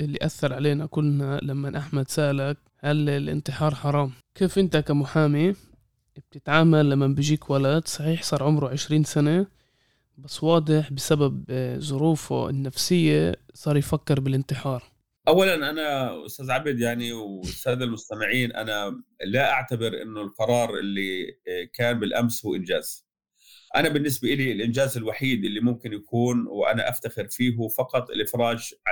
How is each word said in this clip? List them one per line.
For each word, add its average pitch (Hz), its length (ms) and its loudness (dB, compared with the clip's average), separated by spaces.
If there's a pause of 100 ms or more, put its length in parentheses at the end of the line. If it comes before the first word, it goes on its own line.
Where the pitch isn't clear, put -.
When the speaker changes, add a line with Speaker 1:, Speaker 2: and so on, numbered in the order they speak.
Speaker 1:
اللي 147 220 -4
أثر 151 300 0
علينا 143 340 0
كلنا 143 560 0
لما 139 360 -4
أحمد 139 300 -2
سألك: 143 480 0 (220)
"هل 147 300 2
الانتحار 147 640 -2
حرام؟" 143 380 0 (220)
كيف 185 240 0
أنت 185 180 4
كمحامي 151 760 2 (640)
بتتعامل 151 720 4
لما 139 160 4
بيجيك 143 440 2
ولد 139 380 2
صحيح 160 340 -2
صار 143 200 -2
عمره 147 260 2
عشرين 151 360 2
سنة، 156 420 2 (720)
بس 139 260 -12
واضح 156 480 4
بسبب، 135 580 0
آه، 127 280 -4
ظروفه 139 720 0
النفسية 151 840 2 (180)
صار 147 220 0
يفكر 143 440 0
بالانتحار؟ 135 600 -2 (460)
Speaker 2:
أولا، 165 420 4
أنا 143 400 -2 (160)
أستاذ 131 240 -10
عبد 135 300 -2
يعني 120 320 -2
والسادة 113 720 -6
المستمعين، 113 680 -2
أنا 104 500 -6 (220)
لا 110 280 2
أعتبر 123 500 -2
إنه 110 180 -10
القرار 113 580 0
اللي، 98 500 -4
آه، 90 460 -8
كان 120 240 0
بالأمس 117 480 -2
هو 82 80 -2
إنجاز. 87 560 -4 (680)
أنا 151 120 4
بالنسبة 143 440 0
إلي 131 200 0
الإنجاز 117 440 0
الوحيد 110 480 -2
اللي 104 160 -4
ممكن 120 320 0
يكون 117 560 0
وأنا 101 400 0
أفتخر 110 400 -6
فيه 123 260 0
هو 113 140 -2
فقط 127 420 -4
الإفراج 117 640 -2 (180)